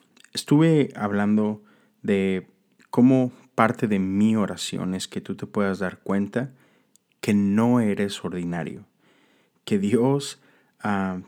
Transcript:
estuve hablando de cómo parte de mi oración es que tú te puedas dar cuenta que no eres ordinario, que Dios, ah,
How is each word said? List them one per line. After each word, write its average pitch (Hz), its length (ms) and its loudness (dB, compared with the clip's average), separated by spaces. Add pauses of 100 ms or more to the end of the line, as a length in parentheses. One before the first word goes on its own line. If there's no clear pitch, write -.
(320)
estuve 151 640 2
hablando 104 680 0 (420)
de 95 440 0 (420)
cómo 127 440 4 (200)
parte 113 340 2
de 104 120 0
mi 101 380 2
oración 92 580 -4
es 95 140 -8
que - 100 -10
tú 98 160 -10
te 101 100 -10
puedas 98 340 -2
dar 92 200 -6
cuenta 101 540 -4 (680)
que - 140 0
no 107 480 4
eres 101 420 -2
ordinario, 87 600 -6 (800)
que 110 120 -2
Dios, 120 640 0 (400)
ah, 95 480 -2